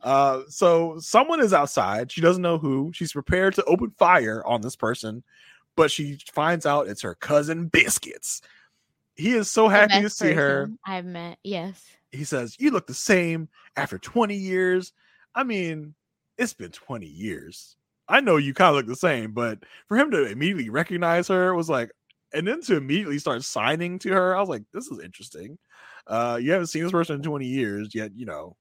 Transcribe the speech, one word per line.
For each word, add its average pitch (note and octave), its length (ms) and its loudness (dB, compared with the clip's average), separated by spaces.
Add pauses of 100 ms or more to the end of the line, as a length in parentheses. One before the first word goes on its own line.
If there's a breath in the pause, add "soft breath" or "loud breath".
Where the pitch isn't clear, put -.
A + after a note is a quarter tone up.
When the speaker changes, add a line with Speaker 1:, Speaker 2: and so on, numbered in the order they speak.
Speaker 1:
Uh, C3+ 460 2
so E3 520 2
someone D4 420 2
is G#3 120 4
outside. B2 600 0
She E3 80 -4
doesn't F3+ 200 6
know E3+ 160 0
who. D3 360 -2
She's E3 180 -8
prepared F#3 440 0
to G3 100 2
open D3+ 340 2
fire B2+ 460 4
on A#2 160 0
this A#2+ 160 -8
person, A2 460 -4 (520 soft breath)
but D#3 160 6
she C#3+ 260 -6 (160)
finds D#3+ 320 0
out C#3+ 220 2
it's G2+ 160 -10
her F2 120 -6
cousin D3+ 520 0
Biscuits. - 760 -2 (760 soft breath)
He F#3+ 180 0
is A3 180 0
so A3 160 6
Speaker 2:
The G3+ 40 6
Speaker 1:
happy G#3 300 6
to G#3 80 0
Speaker 2:
best - 80 -8
Speaker 1:
see D#3+ 160 2
her. C#3 320 2
Speaker 2:
person A3 200 -12
I've F#3 200 -8
met. E3+ 380 -12
Yes. F#3+ 420 -8 (260)
Speaker 1:
He C#3 120 -10
says, B2 360 -6
"You C#4+ 120 2
look G3+ 160 -4
the B2+ 60 -12
same E3 560 0 (260 soft breath)
after - 240 -6
twenty G#3 360 -2
years." F#3 580 0 (420 soft breath)
I C4 80 -2
mean, E3 500 -4 (440)
it's A#3 160 -4
been F2 180 -14
twenty A2 360 -14
years. E2 680 -12 (300)
I A3+ 120 4
know G#3 180 4
you C#3 180 -2
kinda F3+ 180 6
look C3+ 140 0
the A#2+ 80 -8
same, B2 380 -2
but A2+ 260 -4 (280 loud breath)
for G#3 100 -2
him D4 140 4
to D#3 140 2
immediately C3 440 -4
recognize E3+ 580 0
her F#3 260 2
was E3+ 160 -2
like, B2+ 220 -2 (420)
and D#3+ 140 -2
then D4+ 140 -2
to A#3 160 2
immediately D3 420 -2
start C3 240 -4
signing E3 560 -2
to - 100 -6
her, F#3 260 2
I F#3+ 40 0
was G3 100 -2
like, A2+ 140 -6 (100)
"This A#3+ 140 -12
is B2 120 -12
interesting." F#2+ 600 -18 (480 loud breath)
Uh, A#2+ 340 -2
you C#3 100 0
haven't F3 160 0
seen D#3+ 160 -6
this F3+ 80 -4
person E3 260 0
in C#3 60 -8
twenty D3 240 -4
years, G#2+ 460 -4
yet, G#2+ 220 -8
you A#2+ 100 -14
know E2 360 -12